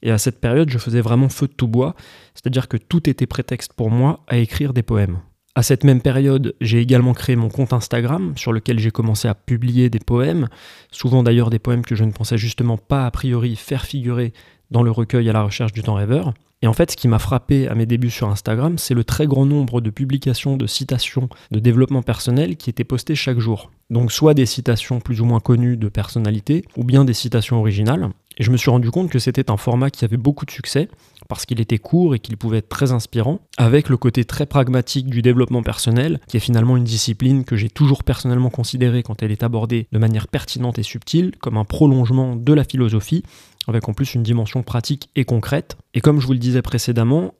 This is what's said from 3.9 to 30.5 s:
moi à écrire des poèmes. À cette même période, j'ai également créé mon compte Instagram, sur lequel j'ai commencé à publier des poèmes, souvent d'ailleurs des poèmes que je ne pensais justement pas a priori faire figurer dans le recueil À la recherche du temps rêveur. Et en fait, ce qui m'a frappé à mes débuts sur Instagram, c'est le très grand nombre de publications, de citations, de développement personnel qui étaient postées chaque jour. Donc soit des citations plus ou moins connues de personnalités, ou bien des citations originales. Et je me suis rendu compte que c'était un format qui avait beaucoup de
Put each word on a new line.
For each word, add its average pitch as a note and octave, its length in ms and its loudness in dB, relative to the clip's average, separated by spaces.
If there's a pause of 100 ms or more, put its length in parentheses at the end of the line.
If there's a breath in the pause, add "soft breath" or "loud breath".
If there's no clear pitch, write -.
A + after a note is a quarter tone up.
moi B2+ 380 2
à B2 100 2
écrire C3 340 0
des A#2+ 100 0
poèmes. G2+ 360 0 (360)
À B2 80 2
cette C3 200 2
même C3+ 180 6
période, C3+ 600 2
j'ai A#2 200 2
également B2 340 4
créé - 200 -2
mon A#2 140 0
compte A#2+ 240 -2
Instagram, B2+ 640 -2
sur A#2+ 160 -4
lequel A2+ 260 0
j'ai A2 140 0
commencé A2 340 0
à G#2+ 80 0
publier B2 560 0
des A#2 80 -2
poèmes, C3 500 0 (440 loud breath)
souvent B2+ 320 2
d'ailleurs A#2 260 4
des A2+ 80 0
poèmes B2 260 -2
que A#2 120 -4
je G#2+ 80 4
ne A2 80 0
pensais A2+ 260 -2
justement A#2 380 -2
pas C3+ 300 -2
a A#2+ 40 -2
priori A#2+ 460 -2
faire - 280 -6
figurer B2 480 -4 (380 soft breath)
dans A#2 140 4
le A#2 80 2
recueil A#2 360 0
À A2+ 40 2
la G#2+ 100 2
recherche G#2 300 -2
du G#2+ 100 -8
temps A2 120 -2
rêveur. A#2+ 380 0 (300)
Et A#2 60 2
en A2+ 40 2
fait, E3+ 200 2
ce - 40 -10
qui - 120 2
m'a A2 120 4
frappé C3+ 460 0
à A#2 80 -4
mes A2+ 120 0
débuts A#2+ 240 0
sur A2+ 180 -4
Instagram, A#2+ 500 -2
c'est - 160 -2
le A#2+ 100 2
très - 220 0
grand C#3 200 2
nombre C3+ 340 0
de A2 100 -2
publications, C3+ 640 -2
de B2 100 -2
citations, B2+ 640 -4 (240 loud breath)
de G#2+ 80 0
développement B2 420 4
personnel C3+ 540 -2
qui - 140 -8
étaient A#2 140 -4
postées C3 300 -4
chaque C3 240 -2
jour. A2 320 -2 (200)
Donc A#2 220 0
soit D3+ 220 4
des C3+ 120 4
citations A#2+ 540 -2
plus A2+ 200 -4
ou A#2 40 2
moins A#2 160 4
connues B2 360 2
de G#2+ 120 -2
personnalités, A2 760 -2 (120)
ou B2 80 -4
bien C3+ 200 6
des B2 100 2
citations A#2 440 0
originales. A2 520 0 (300)
Et A2 40 0
je G#2+ 80 2
me B2+ 40 4
suis B2 140 2
rendu A#2+ 200 2
compte F3+ 200 -2
que C3 80 0
c'était B2+ 320 -2
un G#2+ 60 0
format B2 340 0
qui - 140 -4
avait A2 120 0
beaucoup C#3+ 300 0
de - 40 -16